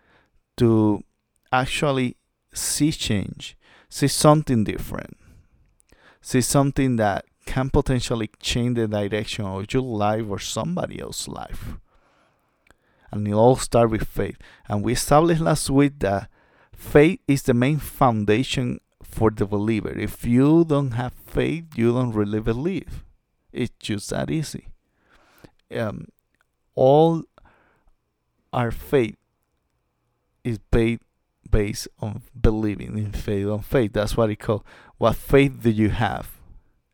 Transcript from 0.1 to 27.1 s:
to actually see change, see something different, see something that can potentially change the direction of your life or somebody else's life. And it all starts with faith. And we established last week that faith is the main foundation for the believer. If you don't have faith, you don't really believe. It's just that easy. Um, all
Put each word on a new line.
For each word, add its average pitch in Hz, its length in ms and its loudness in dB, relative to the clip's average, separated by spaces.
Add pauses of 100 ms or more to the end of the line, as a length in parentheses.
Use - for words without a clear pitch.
to 110 440 4 (480)
actually 131 680 -2 (360)
see - 380 -2
change, - 640 -6 (320)
see - 180 -2
something 151 560 4
different, - 540 -8 (1040)
see - 200 0
something 139 560 2
that 104 280 0 (220)
can 135 220 -2
potentially 123 680 0
change 120 380 -2
the 113 100 0
direction 104 580 -4
of 95 280 -8
your 131 100 0
life 110 460 -2
or 98 100 -6
somebody - 640 -6
else's - 260 -10
life. - 480 -12 (1400)
And 104 160 -4
it 104 60 -2
all 120 240 6
starts 117 340 2
with 110 160 -2
faith. - 300 -6 (320)
And 104 160 -2
we 113 80 0
established 160 480 2
last 160 280 0
week 143 300 2
that 98 300 -2 (440)
faith 156 540 4
is 139 160 2
the 127 120 2
main 135 240 2
foundation 120 1000 0 (240)
for - 280 0
the 107 160 -2
believer. 104 520 -2
If 104 260 -8
you 143 400 4
don't 143 280 -2
have 123 200 -6
faith, 143 520 -4 (100)
you 117 180 2
don't 123 200 -2
really 107 260 -2
believe. 123 640 -6 (480)
It's 120 280 -6
just - 300 -6
that - 200 -4
easy. - 380 -6 (1080)
Um, 107 340 -6 (680)
all 156 480 6 (1300)